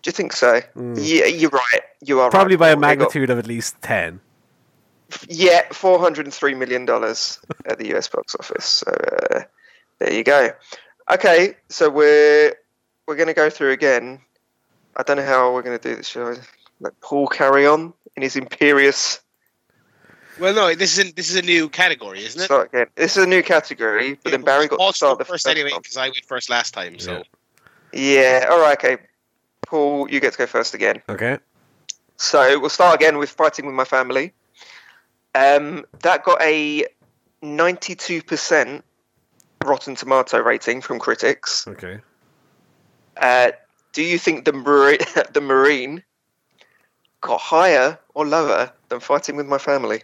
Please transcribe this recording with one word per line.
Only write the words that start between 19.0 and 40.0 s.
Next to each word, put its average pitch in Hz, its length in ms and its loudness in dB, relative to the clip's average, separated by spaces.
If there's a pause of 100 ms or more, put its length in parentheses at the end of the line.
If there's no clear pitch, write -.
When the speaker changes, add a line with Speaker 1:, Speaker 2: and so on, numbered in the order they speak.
Speaker 3:
Well, 185 160 0
no, 185 200 2
this 180 220 -2
is 190 140 0
a, - 20 -20
this 170 160 -10
is 180 80 -4
a 180 60 -2
new 170 260 0
category, 117 560 -2
isn't 120 160 -14
it? 185 40 -4
Speaker 1:
Start 139 280 2
again. 120 220 0
This 160 240 -2
is 190 60 6
a - 20 2
new 180 160 2
category, 127 800 -2
but - 80 -6
Speaker 3:
Yeah, 135 80 -2
Speaker 1:
then 120 80 -8
Barry 143 220 4
Speaker 3:
but - 20 -6
Speaker 1:
got 151 60 -2
to - 20 -6
Speaker 3:
Paul's 190 180 0
Speaker 1:
start 139 220 0
the 156 80 -6
Speaker 3:
first 175 180 -8
Speaker 1:
first - 40 -2
Speaker 3:
anyway, 147 240 -2
Speaker 1:
one. 85 100 -10
Speaker 3:
'cause - 160 -16
I 131 80 -4
went 131 180 -10
first 123 240 -10
last 120 240 -4
time, 87 260 -12
so. 90 240 -12 (680)
Speaker 2:
Yeah. 135 500 4
Speaker 1:
Yeah, - 60 -2
all 170 120 4
right, 147 220 4
okay. 127 200 -2 (640)
Paul, 147 440 -2
you 139 100 -2
get 131 120 0
to - 60 -16
go 120 80 -2
first 120 280 -4
again. 101 340 -4
Speaker 2:
Okay. 110 300 -6 (760)
Speaker 1:
So 139 420 2
we'll 143 120 -4
start 180 260 4
again 151 220 4
with 147 120 -4
Fighting 151 360 -2
With 135 80 -10
My 131 100 -2
Family. 131 480 -2 (1040)
Um, 143 480 2 (180)
that 170 220 0
got 175 180 2
a 151 440 -2 (540)
ninety-two 170 840 -4
percent 147 600 -2 (800)
Rotten 139 300 -4
Tomato 131 480 0